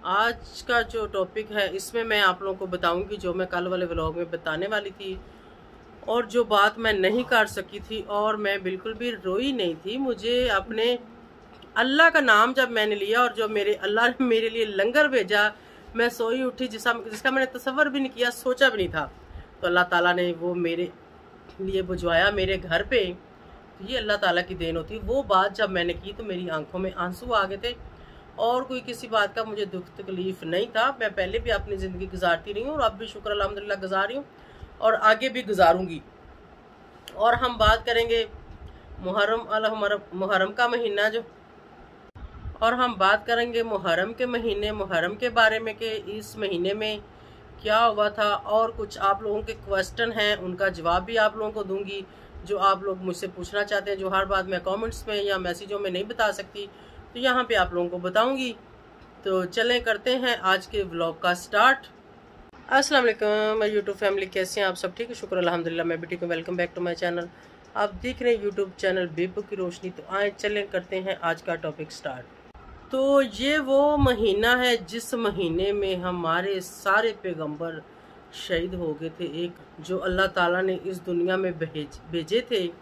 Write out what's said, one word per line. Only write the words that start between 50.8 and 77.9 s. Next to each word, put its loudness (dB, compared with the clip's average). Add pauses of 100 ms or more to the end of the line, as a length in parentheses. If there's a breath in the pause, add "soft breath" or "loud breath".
भी -4
आप 2
लोगों -4
को -6
दूंगी, -6 (360 loud breath)
जो -6
आप 4
लोग -4
मुझसे -4
पूछना -4
चाहते -2
हैं, 0
जो -4
हर 2
बात 0
मैं -2
comments -4
में -2
या 0
मैसेजों -4
में -2
नहीं -2
बता 0
सकती, -10 (460 loud breath)
तो -10
यहाँ 2
पे 0
आप 2
लोगों 0
को -6
बताऊंगी। 2 (720)
तो 2
चलें 2
करते 0
हैं 2
आज 2
के -2
vlog -2
का 4
start। 4 (840)
अस्सलाम 4
वालेकुम, 2
मैं 2
YouTube 0
family, 0
कैसे -2
हैं 4
आप 0
सब? -6
ठीक -6
है, -10
शुक्र -4
अल्हम्दुलिल्लाह, 0
मैं -2
भी -10
ठीक -6
हूँ। -4
Welcome -4
back -2
to -4
my -2
channel। -4 (480 loud breath)
आप 0
देख -6
रहे 4
हैं -2
YouTube -4
channel 0
बेबो -4
की -10
रोशनी। -6
तो -16
आए 0
चलें -2
करते -4
हैं -4
आज -2
का -4
topic -8
स्टार्ट। -14
तो 6
ये 0
वो 4
महीना 4
है 4 (100)
जिस -6
महीने 0
में 0
हमारे -2
सारे 0
पैगंबर -6 (540 loud breath)